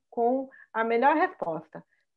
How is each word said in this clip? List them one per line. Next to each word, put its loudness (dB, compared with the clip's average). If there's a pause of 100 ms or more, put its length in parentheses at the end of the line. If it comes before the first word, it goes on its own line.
(100)
com -2 (220)
a -2
melhor 2
resposta. -4 (320)